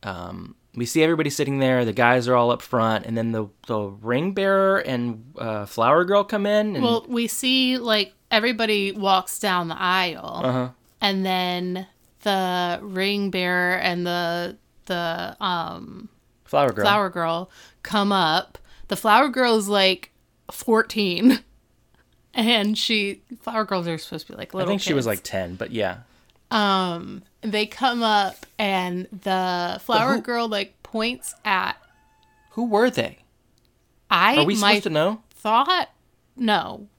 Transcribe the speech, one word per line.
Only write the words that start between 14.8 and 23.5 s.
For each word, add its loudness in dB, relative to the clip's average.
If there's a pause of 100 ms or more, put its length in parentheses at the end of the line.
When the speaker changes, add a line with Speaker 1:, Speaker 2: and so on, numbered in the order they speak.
Speaker 2:
the, -6
um, -6 (340)
Speaker 1:
Flower 2
girl. -2
Speaker 2:
flower 2
girl -4 (340)
come 0
up. 0 (320)
The -2
flower 0
girl 0
is, -2
like, 0 (400)
fourteen, 2 (500)
<laughs> -20
and 2
she, 0 (180)
flower -4